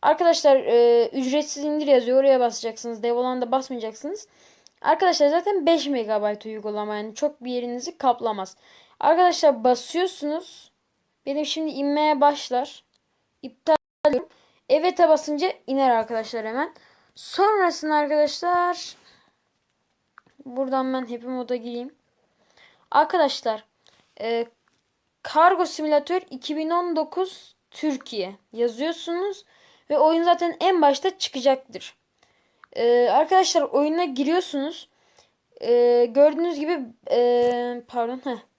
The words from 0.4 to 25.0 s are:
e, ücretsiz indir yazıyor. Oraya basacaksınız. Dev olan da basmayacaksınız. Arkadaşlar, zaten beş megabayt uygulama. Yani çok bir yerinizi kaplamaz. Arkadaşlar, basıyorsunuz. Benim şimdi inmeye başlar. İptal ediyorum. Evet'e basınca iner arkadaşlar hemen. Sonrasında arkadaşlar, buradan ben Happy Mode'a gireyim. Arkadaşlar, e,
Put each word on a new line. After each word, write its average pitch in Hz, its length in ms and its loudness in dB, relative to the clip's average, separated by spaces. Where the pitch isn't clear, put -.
e, 233 560 4
ücretsiz 285 520 -4
indir 302 220 -2
yazıyor. 254 340 4
Oraya 269 200 4
basacaksınız. 226 640 -6
Dev 240 120 -2
olan 254 280 -4
da 240 100 -6
basmayacaksınız. 262 760 -8
Arkadaşlar, 320 460 2
zaten 349 380 0
beş 320 200 2
megabayt 214 600 -2
uygulama. 214 500 -8
Yani 214 180 -10
çok 294 300 -4
bir 247 80 -8
yerinizi 247 460 -8
kaplamaz. 214 580 -2
Arkadaşlar, 320 640 4
basıyorsunuz. 311 1080 -4
Benim 285 200 -4
şimdi 311 240 -6
inmeye 285 500 0
başlar. 285 640 -2
İptal - 340 -2
ediyorum. 285 220 0
Evet'e 339 400 4
basınca 302 440 2
iner 269 240 2
arkadaşlar 226 560 -4
hemen. 269 280 -6
Sonrasında 370 800 0
arkadaşlar, 302 1000 0
buradan 262 480 -4
ben 262 80 -4
Happy 240 260 -12
Mode'a 247 300 -6
gireyim. 240 380 -12
Arkadaşlar, 277 760 0
e, 233 260 -4